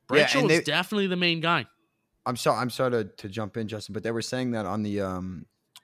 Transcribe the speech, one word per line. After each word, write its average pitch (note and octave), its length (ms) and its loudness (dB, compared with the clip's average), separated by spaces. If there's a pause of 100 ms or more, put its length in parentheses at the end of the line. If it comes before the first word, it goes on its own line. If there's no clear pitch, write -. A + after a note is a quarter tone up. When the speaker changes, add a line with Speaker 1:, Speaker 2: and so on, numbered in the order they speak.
Speaker 1:
Bradshaw C#3 340 4
Speaker 2:
and - 80 6
Speaker 1:
was D#3+ 100 6
Speaker 2:
they D3 60 -2
Speaker 1:
definitely F3+ 440 0
the F3+ 80 0
main E3+ 240 2
guy. E3 260 0 (580)
Speaker 2:
I'm A#2+ 120 -2
so-, D3 160 2
I'm A#2 180 0
sorry B2+ 220 0
to, A2+ 120 2
to - 240 -12
jump G#2 280 -8
in, A2+ 100 -4
Justin, G#2 280 -8
but G#2 100 -6
they A2+ 80 -2
were A2+ 100 -2
saying B2+ 300 -4
that A2 120 -2
on G#2 200 -2
the, G2+ 160 -2
um, F#2 460 -6 (380)